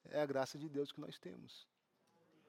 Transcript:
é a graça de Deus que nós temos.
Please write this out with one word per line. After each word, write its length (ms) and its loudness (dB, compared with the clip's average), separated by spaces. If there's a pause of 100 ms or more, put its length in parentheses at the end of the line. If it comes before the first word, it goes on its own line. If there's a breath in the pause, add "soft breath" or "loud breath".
(100)
é 100 4
a 60 6
graça 320 2
de 100 -4
Deus 220 2
que 100 -8
nós 180 -8
temos. 500 -12 (800)